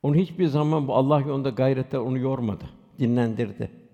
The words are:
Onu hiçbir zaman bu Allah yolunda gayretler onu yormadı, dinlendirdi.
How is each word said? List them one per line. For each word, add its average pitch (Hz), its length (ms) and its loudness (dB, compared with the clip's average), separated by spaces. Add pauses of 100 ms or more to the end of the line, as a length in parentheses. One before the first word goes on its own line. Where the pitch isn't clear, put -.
Onu 147 120 0
hiçbir 175 320 2
zaman 151 420 0
bu 120 60 -2
Allah 139 260 4
yolunda 139 300 -2
gayretler 131 480 0
onu 127 200 -2
yormadı, 123 460 -2 (340)
dinlendirdi. 117 720 0 (240)